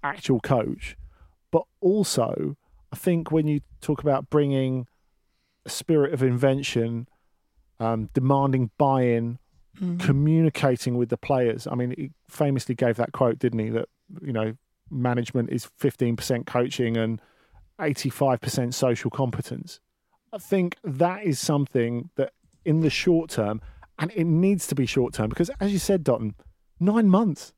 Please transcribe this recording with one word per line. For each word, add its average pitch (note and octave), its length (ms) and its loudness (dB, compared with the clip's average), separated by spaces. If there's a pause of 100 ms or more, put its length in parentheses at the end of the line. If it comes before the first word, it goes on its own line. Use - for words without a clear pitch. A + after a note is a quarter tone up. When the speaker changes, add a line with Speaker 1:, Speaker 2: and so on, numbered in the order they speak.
Speaker 1:
actual C#3+ 360 0
coach. - 560 -2 (540)
But E3 140 0 (180)
also, D3 760 0 (360)
I - 60 -14
think E3+ 340 0
when D#3 160 2
you D3 140 0 (200)
talk - 220 -2
about C#3 260 0
bringing C3+ 580 0 (800)
a - 40 -16
spirit D3 440 2
of C3 80 0
invention, B2 840 0 (720)
um, A2+ 340 0
demanding C3 640 2
buy-in, B2 600 2 (420)
Speaker 2:
Mm. F3 180 -4
Speaker 1:
communicating D3 960 2
with A#2+ 140 0
the A#2+ 80 -2
players. A#2+ 500 -2
I - 80 -6
mean, B2 220 -4
he C#3+ 140 -8 (180)
famously C3+ 460 -2
gave A#2 200 2
that A#2+ 160 -4
quote, A#2 260 0
didn't A#2+ 220 0
he, G#2+ 120 -2
that, A2+ 180 -4 (320)
you D3 100 -8
know, A2 240 -4 (340)
management B2 600 -2
is - 260 -6
fifteen B2 400 -2
percent - 320 -4
coaching B2 480 -2
and A2+ 260 -2 (600)
eighty-five C3+ 580 0
percent B2 340 -4
social B2 380 0
competence. - 680 -6 (500)
I A3 60 -12
think F3+ 480 -2
that F3 400 -2
is D3+ 160 0
something A#2+ 720 0
that C3+ 160 -2 (320)
in D#3+ 160 2
the D#3+ 100 4
short E3 400 2
term, G#2+ 300 -2 (400)
and F3 160 -4
it E3 80 0
needs F3 440 2
to - 80 -2
be C3+ 100 0
short B2 280 0
term, A2 140 -2
because E3+ 320 -2
as G3+ 140 0
you F#3+ 60 0
said, F#3 260 0
Dotun, A2+ 300 0 (440)
nine G#3 300 4
months F#3 480 2